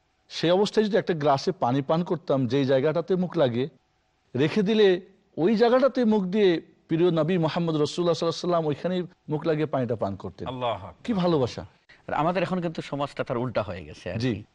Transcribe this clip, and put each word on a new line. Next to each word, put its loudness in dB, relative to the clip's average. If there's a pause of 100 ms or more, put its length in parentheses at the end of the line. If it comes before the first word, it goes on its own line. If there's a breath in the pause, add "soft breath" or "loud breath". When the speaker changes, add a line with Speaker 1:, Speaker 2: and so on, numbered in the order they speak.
(300)
Speaker 1:
সেই 0
অবস্থায় 2
যদি 0
একটা 0
গ্লাসে 2
পানি 0
পান 0
করতাম, 0
যেই 2
জায়গাটাতে 2
মুখ -2
লাগে, 0 (680)
রেখে 2
দিলে 4 (360)
ওই 2
জায়গাটাতে 4
মুখ 2
দিয়ে 2 (260)
প্রিয় 2
নবী 2
মুহাম্মদ 0
রাসূলুল্লাহ 0
সাল্লাল্লাহু -2
আলাইহি -6
ওয়াসাল্লাম -
ওইখানেই -2 (280)
মুখ -4
লাগিয়ে 0
পানিটা -2
পান -4
করতেন। -12
Speaker 2:
আল্লাহু -4
আকবার। -10 (100)
Speaker 1:
কি -4
ভালোবাসা। 0 (420 soft breath)
Speaker 3:
আর -6
আমাদের 0
এখন -4
কিন্তু -6
সমাজটা -6
তার -4
উল্টা -2
হয়ে -10
গেছে -12
আর -6
Speaker 1:
জি। 0
Speaker 3:
কি। -8 (120)